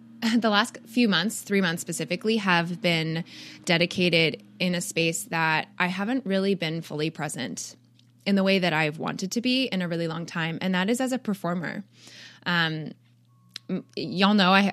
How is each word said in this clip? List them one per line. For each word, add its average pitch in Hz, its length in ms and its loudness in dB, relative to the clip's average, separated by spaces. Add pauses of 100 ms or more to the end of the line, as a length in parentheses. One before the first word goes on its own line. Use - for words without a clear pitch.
<laughs> 226 280 0
the 220 140 4
last 208 360 2
few 240 220 2
months, 185 320 0
three 202 200 0
months 165 220 0
specifically, 180 540 -2
have 175 440 0
been 165 440 0 (400)
dedicated 170 800 2 (160)
in 180 160 0
a 175 60 -2
space 165 440 -2
that 160 440 0 (100)
I 180 80 2
haven't 202 400 -4
really 190 280 2
been 165 280 -4
fully 156 280 -4
present - 680 -8 (480)
in 196 120 2
the 190 80 4
way 190 160 4
that 175 120 2
I've 156 260 0
wanted 165 340 -6
to 240 80 -2
be 254 240 0
in 190 180 -2
a 175 60 -4
really 165 200 -2
long 165 180 -6
time, 165 340 -4
and 190 140 0
that 185 140 0
is 240 120 0
as 262 120 -2
a 254 60 -2
performer. 180 680 -4 (600)
Um, 160 460 0 (760)
m-, 185 160 -4 (120)
y'all 185 380 2
know, 190 180 6
I, 196 200 4